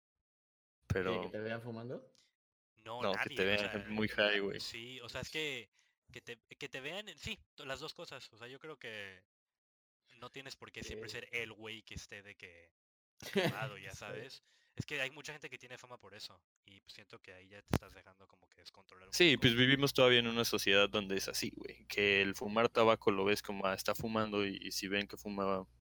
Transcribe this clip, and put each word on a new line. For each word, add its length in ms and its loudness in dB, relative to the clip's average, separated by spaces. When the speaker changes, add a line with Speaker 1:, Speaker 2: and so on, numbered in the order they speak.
Speaker 1:
¿Qué, 160 0
Speaker 2:
Pero 0 -
Speaker 1:
que 80 -4
te 100 -8
vean 240 -6
fumando? 500 -10
Speaker 3:
No, 200 -4
Speaker 2:
No, 160 2
que 100 -2
Speaker 3:
nadie, 80 -6
Speaker 2:
te 140 4
Speaker 3:
o 40 6
Speaker 2:
vean 20 4
Speaker 3:
sea, 280 -2
Speaker 2:
muy 220 0
high, 320 4
güey. 200 -2
Speaker 3:
sí, 400 -10
o 80 -12
sea, 140 -8
es 80 -10
que, 400 -6
que 80 -14
te, 180 -14
que 100 -10
te 120 -12
vean, 260 -8
sí, 220 -8
to-, 120 -14
las 140 -6
dos 140 -8
cosas. 380 -14
O 60 -20
sea, 100 -14
yo 100 -14
creo 200 -14
que 440 -10
no 100 -12
tienes 260 -14
por 160 -16
qué 120 -10
siempre 240 -8
Speaker 1:
Ok. 40 -10
Speaker 3:
ser 200 -10
el 200 -2
güey 300 -12
que 120 -16
esté 280 -14
de 140 -18
que 360 -20
Speaker 1:
<laughs> 520 -2
Speaker 3:
fumado, 60 -12
ya 160 -12
Speaker 1:
Sí. 120 -14
Speaker 3:
sabes. 360 -12
Es 100 -4
que 140 -4
hay 100 -2
mucha 220 -12
gente 180 -14
que 80 -12
tiene 200 -16
fama 200 -16
por 160 -20
eso, 280 -16
y, 160 -20
pues, 140 -20
siento 260 -18
que 140 -18
ahí 140 -20
ya 140 -18
te 140 -2
estás 180 -6
dejando 340 -20
como 200 -20
que 120 -20
descontrolar 500 -20
un 40 -6
Speaker 2:
Sí, 220 6
Speaker 3:
poco. 20 0
Speaker 2:
pues, 160 6
vivimos 400 4
todavía 240 10
en 80 4
una 180 2
sociedad 440 6
donde 280 0
es 120 -2
así, 280 -4
güey, 300 -14
que 360 4
el 120 0
fumar 340 2
tabaco 420 6
lo 140 4
ves 180 2
como, 240 -4
"Ah, 80 2
está 200 0
fumando", 520 0
y, 140 -4
y 120 -10
si 160 -4
ven 180 0
que 100 -12
fuma 500 -2